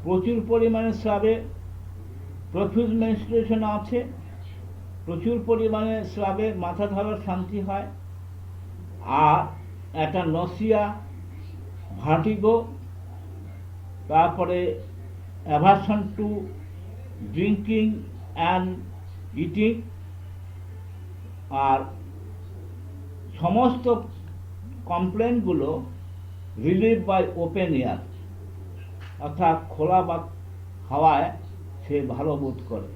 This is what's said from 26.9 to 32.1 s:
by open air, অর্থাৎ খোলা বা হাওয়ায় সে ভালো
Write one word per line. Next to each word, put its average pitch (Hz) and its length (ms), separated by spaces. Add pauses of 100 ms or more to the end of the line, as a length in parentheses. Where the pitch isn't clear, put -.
by 190 160 (140)
open 170 360
air, 113 240 (1200)
অর্থাৎ 160 500
খোলা 180 320
বা 170 260 (640)
হাওয়ায় 147 420 (560)
সে 143 140
ভালো 135 360